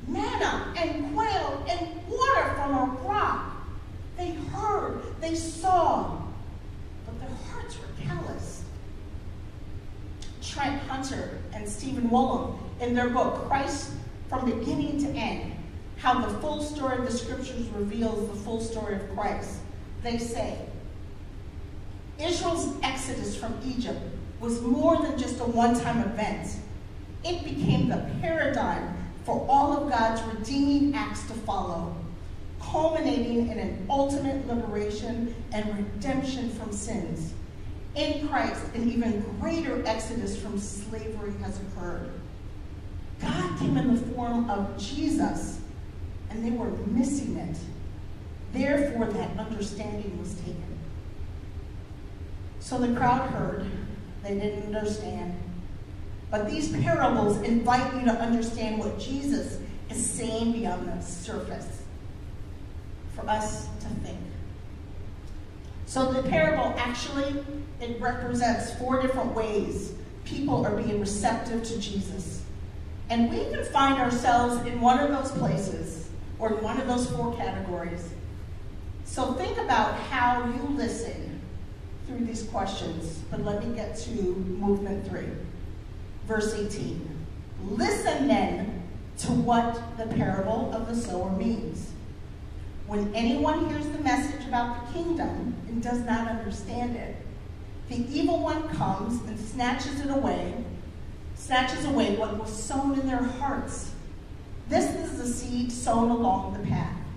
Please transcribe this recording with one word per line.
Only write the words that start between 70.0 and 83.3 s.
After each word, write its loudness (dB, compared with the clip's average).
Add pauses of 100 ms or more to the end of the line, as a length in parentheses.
people 2
are 2
being 2
receptive 2
to -2
Jesus. -4 (640)
And 6
we 0
can -2
find 6
ourselves 6
in 0
one 10
of 4
those 2
places 0 (300)
or 2
in 2
one 0
of 0
those 2
four 0
categories. -2 (960)
So -2
think -2
about 4
how 4
you 0
listen -2 (640)
through -2
these -4
questions, -2 (100)